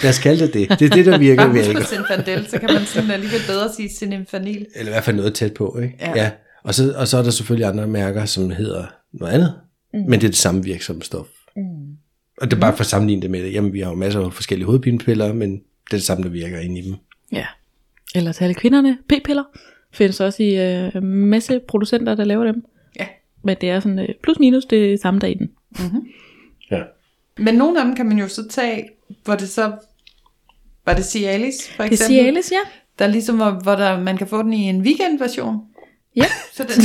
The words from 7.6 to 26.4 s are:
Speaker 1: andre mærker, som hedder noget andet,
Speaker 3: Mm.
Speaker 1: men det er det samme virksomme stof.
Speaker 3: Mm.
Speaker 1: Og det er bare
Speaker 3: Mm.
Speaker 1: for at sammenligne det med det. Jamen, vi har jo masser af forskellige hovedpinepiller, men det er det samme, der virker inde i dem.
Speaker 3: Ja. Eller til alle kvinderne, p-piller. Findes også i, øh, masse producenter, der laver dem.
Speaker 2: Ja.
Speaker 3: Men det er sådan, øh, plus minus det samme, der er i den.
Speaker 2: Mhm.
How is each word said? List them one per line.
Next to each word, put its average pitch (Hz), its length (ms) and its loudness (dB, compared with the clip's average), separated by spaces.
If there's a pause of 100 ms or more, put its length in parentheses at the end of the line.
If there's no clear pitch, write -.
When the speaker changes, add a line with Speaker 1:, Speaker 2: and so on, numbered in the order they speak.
Speaker 1:
andre 107 200 -2
mærker, 104 380 -2
som 95 260 -2
hedder 90 340 -6 (280)
noget 85 200 -8
andet, 165 200 4 (400)
Speaker 3:
Mm. 208 60 -4
Speaker 1:
men 180 140 0
det 104 100 4
er 110 80 4
det 92 60 -2
samme 92 260 0
virksomme 87 400 -8
stof. - 240 -12 (280)
Speaker 3:
Mm. 202 60 -8 (800)
Speaker 1:
Og 123 100 -2
det - 60 2
er - 40 -2
bare 95 100 4
Speaker 3:
Mm. 92 60 -2
Speaker 1:
for 117 60 0
at 101 40 -4
sammenligne 104 340 0
det 92 100 -4
med 90 120 -6
det. 95 100 -8
Jamen, 101 200 0
vi 98 60 -6
har 92 100 -4
jo 85 60 -6
masser 98 260 -2
af 90 120 -4
forskellige 92 320 -6
hovedpinepiller, 117 680 0
men 107 180 -4
det 95 100 -10 (300)
er 107 60 -2
det 95 60 -4
samme, 92 200 -2
der 90 60 -4
virker 85 300 -8
inde 90 200 -8
i 90 40 -12
dem. 95 120 -10 (360)
Speaker 3:
Ja. - 140 -8 (680)
Eller 170 160 -2
til 165 120 -4
alle 180 100 0
kvinderne, 269 440 2 (120)
p-piller. 285 340 0 (500)
Findes 196 260 2
også 196 240 0
i, 202 120 2 (400)
øh, 190 80 -4
masse 202 640 2
producenter, 226 480 -2
der 214 80 -2
laver 208 200 0
dem. 226 200 -2 (360)
Speaker 2:
Ja. 190 60 -8 (380)
Speaker 3:
Men 190 180 0
det 180 80 -2
er 185 100 0
sådan, 196 200 -2
øh, 190 100 -4 (140)
plus 320 160 2
minus 262 260 6
det 202 360 2
samme, 190 180 2
der 202 80 -2
er 185 40 -2
i - 20 -2
den. - 160 -4 (300)
Speaker 2:
Mhm. 185 220 -4 (720)